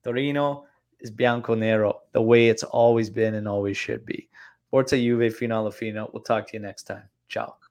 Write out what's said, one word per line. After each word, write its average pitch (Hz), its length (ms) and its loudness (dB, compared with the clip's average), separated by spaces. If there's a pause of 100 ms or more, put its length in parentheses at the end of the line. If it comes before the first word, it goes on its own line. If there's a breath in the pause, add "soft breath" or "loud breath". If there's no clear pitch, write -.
Torino 143 600 -2 (360 soft breath)
is 117 100 -14
bianconero, 110 800 0 (200)
the - 80 2
way 117 260 6
it's 110 160 2
always 117 460 2
been 110 260 -2
and 107 140 -6
always 101 260 -2
should - 300 -6
be. - 240 -10 (420 loud breath)
Forza 135 260 2
Juve, 120 380 2
fino 113 220 -4
alla 107 140 -2
fine. 110 240 -10 (180)
We'll 113 100 -14
talk 110 240 -2
to - 60 -16
you 110 60 -10
next 101 240 -14
time. - 200 -12 (240)
Ciao. - 280 -8 (160)